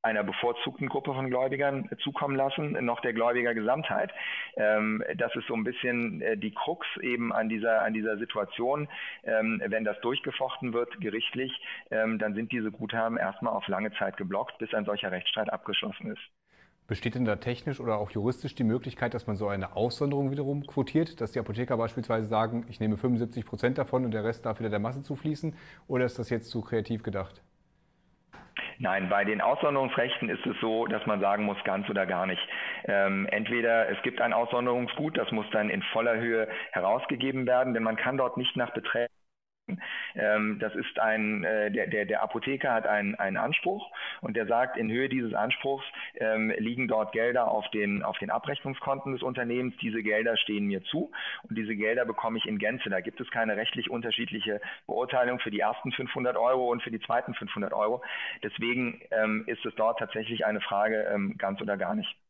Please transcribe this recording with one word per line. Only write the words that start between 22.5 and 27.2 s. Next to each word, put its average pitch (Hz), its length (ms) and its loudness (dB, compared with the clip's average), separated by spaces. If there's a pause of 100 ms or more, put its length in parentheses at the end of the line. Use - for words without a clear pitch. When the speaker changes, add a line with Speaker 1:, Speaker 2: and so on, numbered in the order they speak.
Speaker 2:
„Ich - 140 -6
nehme 107 160 4
fünfundsiebzig 120 480 2
Prozent 127 320 0
davon 127 260 2
und 117 100 0
der 107 120 0
Rest 113 200 -2
darf 110 140 -2
wieder 113 100 0
der 104 100 2
Masse 120 220 -2
zufließen“? 156 540 -4 (320)
Oder 127 160 4
ist 123 160 0
das 117 100 -4
jetzt 113 200 -2
zu 117 120 -2
kreativ 113 420 0
gedacht? 95 380 -4 (1400)